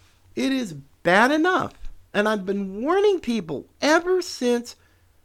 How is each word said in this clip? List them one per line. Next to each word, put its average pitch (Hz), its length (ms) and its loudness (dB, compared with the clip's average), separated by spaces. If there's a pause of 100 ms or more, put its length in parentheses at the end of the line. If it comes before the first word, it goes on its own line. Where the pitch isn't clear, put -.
(360)
It 262 160 0
is 233 220 -4 (280)
bad 208 300 4
enough. 330 420 0 (400)
And 208 140 0
I've 214 180 -2
been 196 360 -4
warning 381 400 2
people 165 480 -6 (100)
ever 349 420 2
since 240 540 -2 (500)